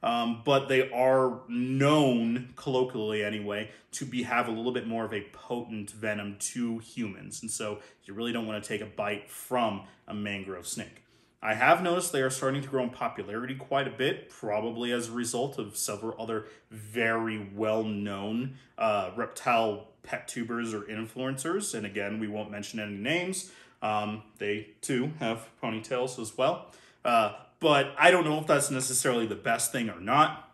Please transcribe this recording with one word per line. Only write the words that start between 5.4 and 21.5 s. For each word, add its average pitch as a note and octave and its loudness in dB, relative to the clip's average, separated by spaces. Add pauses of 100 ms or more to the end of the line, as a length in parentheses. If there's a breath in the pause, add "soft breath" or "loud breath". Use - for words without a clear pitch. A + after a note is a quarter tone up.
venom G#2 -4
to A#2 -2
humans. G2+ -10
And A2 -8
so G#2+ -4 (240 loud breath)
you G2 -14
really A#2 -4
don't A2+ -2
wanna G#2+ -4
take G#2 -4
a G#2+ -8
bite G#2 -4
from A2 0 (260 loud breath)
a G2+ -10
mangrove G2 -6
snake. - -10 (400 soft breath)
I G#2+ 2
have D3 6
noticed F3 0
they C#3+ 2
are C3 4
starting C3+ 0
to C3+ -8
grow C3 0
in A#2+ -2
popularity A#2 -6
quite C3+ 0
a - -6
bit, - 0
probably A#2 -2
as A#2 0
a A2+ -8
result A#2+ -2
of G#2 -6
several A2 -4
other A2 -4 (240 loud breath)
very A2 0
well-known, G#2+ 0 (200 loud breath)
uh, G#2 2
reptile A2+ 0 (140)
pet - -8
tubers A#2 -4
or G#2 -2
influencers. C3 -4